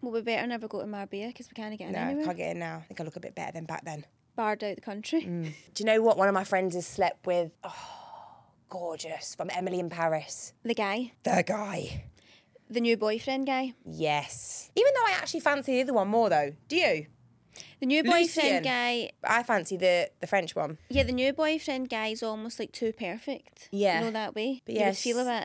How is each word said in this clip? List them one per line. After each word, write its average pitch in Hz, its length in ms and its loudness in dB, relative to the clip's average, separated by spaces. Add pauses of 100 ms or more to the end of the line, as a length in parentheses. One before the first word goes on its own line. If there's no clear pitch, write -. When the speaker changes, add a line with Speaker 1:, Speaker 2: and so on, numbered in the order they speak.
Speaker 1:
Well, 240 120 -6
we 226 80 -2
better 226 260 -2
never 233 220 -6
go 202 100 -6
to - 80 -6
Marbella 202 460 -8
'cause - 160 -18
we - 120 -14
can't 214 160 -10
get 185 100 -12
in 175 60 -6
Speaker 2:
No, 175 60 -4
Speaker 1:
anywhere. 277 260 -2
Speaker 2:
can't 226 120 -2
get 170 140 -4
in 170 80 -6
now. 165 180 -6
I 160 100 -12
think - 140 -12
I - 20 -4
look 160 140 -8
a - 20 -10
bit - 160 -12
better 170 160 -8
than 165 140 -10
back 160 180 -8
then. 151 220 -10 (320)
Speaker 1:
Barred 214 260 -2
out 202 120 -4
the - 60 -16
country. 220 420 -4
Speaker 2:
Mm. 170 280 -4 (220)
Do 202 100 -6
you - 20 0
know 220 160 6
what 220 160 6
one 190 120 6
of 196 40 4
my 190 120 2
friends 190 300 2
has 175 120 -4
slept - 400 0
with? 175 240 2 (140)
Oh, - 720 -16 (320)
gorgeous. 165 680 -6
From 175 180 -4
Emily 180 260 0
in 175 100 -2
Paris. 165 640 -2 (100)
Speaker 1:
The 233 100 0
guy? 220 380 -2 (120)
Speaker 2:
The 180 220 4
guy. 208 600 -6 (640)
Speaker 1:
The 226 100 -2
new 233 160 4
boyfriend 226 520 -2
guy? 262 260 -2 (120)
Speaker 2:
Yes. 156 920 -2
Even 523 180 8
though 494 160 4
I 370 60 2
actually - 240 -4
fancy 285 320 2
the 247 80 4
other 262 120 0
one 202 140 4
more, 220 220 4
though. 147 240 4 (160)
Do 302 80 2
you? 185 300 2 (760)
Speaker 1:
The 277 60 -2
new 302 160 4
boyfriend 339 460 4
Speaker 2:
Lucien. 277 140 2
Speaker 1:
guy. 240 460 0 (140)
Speaker 2:
I 226 200 4
fancy 196 320 0
the, 180 340 4 (120)
the 165 60 -8
French 180 280 0
one. 156 220 -2 (120)
Speaker 1:
Yeah, 262 140 4
the 240 100 0
new 254 200 2
boyfriend 302 560 0
guy 220 180 -2
is 220 140 -6
almost, 220 380 -6
like, 214 120 -6
too 220 220 -2
perfect. - 800 -8
Speaker 2:
Yeah. 196 280 4
Speaker 1:
You - 60 2
know 226 60 0
that 220 240 -4
way? 247 300 -2
Speaker 2:
But 226 100 -6
Speaker 1:
You 214 60 2
Speaker 2:
yeah, 202 80 6
Speaker 1:
would 196 80 0
feel 240 220 0
a 247 60 2
Speaker 2:
s-, 240 200 0